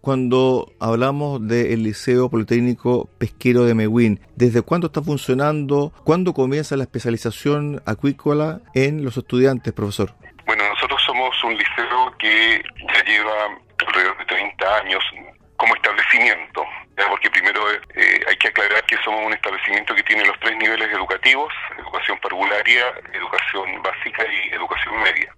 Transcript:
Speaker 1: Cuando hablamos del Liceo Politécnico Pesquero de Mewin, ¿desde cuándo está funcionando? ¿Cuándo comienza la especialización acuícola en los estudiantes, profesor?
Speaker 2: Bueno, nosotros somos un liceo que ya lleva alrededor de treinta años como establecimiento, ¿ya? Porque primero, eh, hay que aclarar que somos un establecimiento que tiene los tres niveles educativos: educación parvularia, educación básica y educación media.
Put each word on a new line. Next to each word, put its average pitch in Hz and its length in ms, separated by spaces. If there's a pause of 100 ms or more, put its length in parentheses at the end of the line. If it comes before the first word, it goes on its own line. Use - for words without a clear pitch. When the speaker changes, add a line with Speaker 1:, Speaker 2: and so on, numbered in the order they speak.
(120)
Speaker 1:
Cuando 131 680
hablamos 131 640
del 117 360
Liceo 123 460
Politécnico 120 880
Pesquero 123 460
de 117 100
Mewin, 110 460 (160)
¿desde 120 260
cuándo 170 260
está 147 140
funcionando? 143 920 (100)
¿Cuándo 175 300
comienza 143 420
la 135 80
especialización 131 1000
acuícola 147 760 (140)
en 143 320
los 120 100
estudiantes, 127 560
profesor? 101 400 (340)
Speaker 2:
Bueno, 107 220
nosotros 135 380
somos 127 400
un 117 100
liceo 117 640
que 110 420 (320)
ya 104 120
lleva 107 520 (300)
alrededor 92 300
de - 80
treinta 95 580
años 95 180 (540)
como 117 200
establecimiento, 104 920 (320)
¿ya? 101 100
Porque 98 220
primero, 101 320 (100)
eh, 95 560
hay 101 80
que 110 140
aclarar 104 380
que 113 180
somos 110 200
un 107 60
establecimiento 104 640
que 101 80
tiene 107 220
los 98 160
tres 113 160
niveles 113 340
educativos: 107 640 (260)
educación - 420
parvularia, 104 640 (300)
educación 95 680
básica - 460
y 101 260
educación 95 500
media. - 340